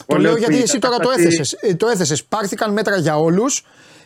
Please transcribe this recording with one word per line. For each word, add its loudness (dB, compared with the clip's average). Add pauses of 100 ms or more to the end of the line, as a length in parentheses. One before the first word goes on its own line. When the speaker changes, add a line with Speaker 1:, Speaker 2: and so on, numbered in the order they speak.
Speaker 1:
Το 0
Speaker 2:
λέω 2
Speaker 1:
λέω 2
γιατί 0
Speaker 2:
ότι 2
η 2
Speaker 1:
εσύ -2
τώρα 0
το -2
Speaker 2:
κατάσταση 2
Speaker 1:
έθεσες. -4 (100)
Ε, 0
το -2
έθεσες. -2
Πάρθηκαν -4
μέτρα 0
για 0
όλους 0 (420)